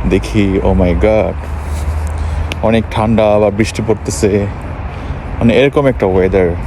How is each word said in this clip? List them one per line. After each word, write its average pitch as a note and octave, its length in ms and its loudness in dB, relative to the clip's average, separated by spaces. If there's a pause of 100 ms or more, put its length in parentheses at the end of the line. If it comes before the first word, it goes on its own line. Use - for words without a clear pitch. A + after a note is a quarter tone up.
(100)
দেখি, G2 540 0
oh F#2 40 2
my F#2 100 2
God, F#2 540 2 (1300)
অনেক A2+ 280 2
ঠান্ডা G#2+ 480 2
বা G#2+ 120 4
বৃষ্টি G#2 360 -2
পড়তেছে, G2+ 600 0 (920)
মানে - 160 4
এরকম C#3 320 2
একটা A#2 200 0
ওয়েদার। F#2 480 2 (120)